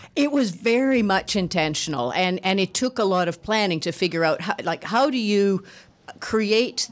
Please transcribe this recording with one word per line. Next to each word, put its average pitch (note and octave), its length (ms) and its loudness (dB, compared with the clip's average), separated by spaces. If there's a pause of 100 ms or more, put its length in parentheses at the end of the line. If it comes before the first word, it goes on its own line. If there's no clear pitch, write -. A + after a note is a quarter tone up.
(160)
It C#4+ 160 2
was B3 200 2
very A#3+ 500 2
much G3 340 0
intentional, D#3 800 -2
and, F3+ 280 0
and F#3+ 160 0
it F#3 140 0
took B3+ 260 -2
a A3 60 2
lot F3+ 240 2
of E3 140 -6
planning G3+ 380 0
to E3 120 -4
figure E3 320 -2
out D#3 160 2
how, F3 220 -4
like, E3+ 220 -4
how B3+ 260 2
do B3+ 80 -2
you G3+ 440 2 (580)
create A3 720 0